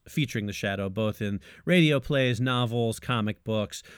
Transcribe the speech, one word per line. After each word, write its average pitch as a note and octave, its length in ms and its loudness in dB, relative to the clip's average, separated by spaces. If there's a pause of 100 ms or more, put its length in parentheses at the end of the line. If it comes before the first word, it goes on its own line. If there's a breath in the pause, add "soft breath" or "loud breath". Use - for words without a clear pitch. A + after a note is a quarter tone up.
featuring A#2+ 380 -2
the G2+ 60 -4
Shadow, G2 360 -2
both G#2+ 340 -2
in G2+ 160 -2 (260 loud breath)
radio D#3+ 360 6
plays, B2+ 400 0
novels, A#2+ 580 0
comic G#2+ 460 -4
books. G#2+ 400 -4 (120)